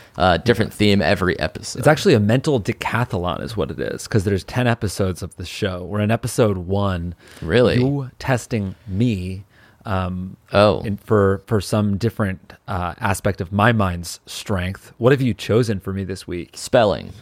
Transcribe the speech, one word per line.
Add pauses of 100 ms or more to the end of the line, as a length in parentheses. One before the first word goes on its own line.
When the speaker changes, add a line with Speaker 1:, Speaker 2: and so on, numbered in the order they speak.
(180)
Speaker 1:
uh,
different
theme
every
episode.
Speaker 2:
It's
actually
a
mental
decathlon
is
what
it
is,
'cause
there's
ten
episodes
of
the
show.
We're
in
episode
one. (260)
Speaker 1:
Really?
Speaker 2:
You
testing (120)
me, (420)
um, (180)
Speaker 1:
Oh.
Speaker 2:
in,
for,
for
some
different, (140)
uh,
aspect
of
my
mind's
strength.
What
have
you
chosen
for
me
this
week?
Speaker 1:
Spelling. (100)